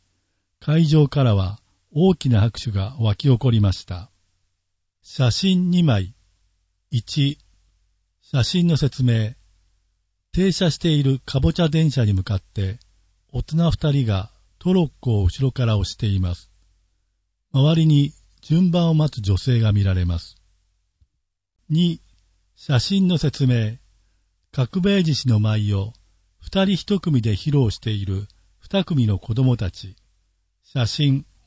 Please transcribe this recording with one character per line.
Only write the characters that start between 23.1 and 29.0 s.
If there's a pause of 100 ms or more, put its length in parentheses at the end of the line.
説
明。 (720)
角
兵
衛
獅
子
の
舞
を (460)
二
人
一
組
で
披
露
し
て
い
る (320)
二
組